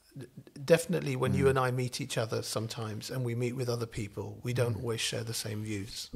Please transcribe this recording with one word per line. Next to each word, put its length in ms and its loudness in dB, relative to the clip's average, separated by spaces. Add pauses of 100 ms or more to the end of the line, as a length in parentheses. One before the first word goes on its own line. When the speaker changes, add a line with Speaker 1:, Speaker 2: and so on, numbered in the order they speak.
(640)
Speaker 1:
definitely 520 4
when 180 2
you 120 6
Speaker 2:
Mm. 60 10
Speaker 1:
and 80 4
I 120 4
meet 280 -2
each 180 -4
other 260 0
sometimes 680 -4
and 160 -2
we 100 -2
meet 200 0
with 140 -2
other 160 0
people, 580 -8
we 100 -2
don't 240 2
Speaker 2:
Mm. 60 -6
Speaker 1:
always 180 -2
share 220 -2
the 100 -6
same 300 -4
views, 520 -6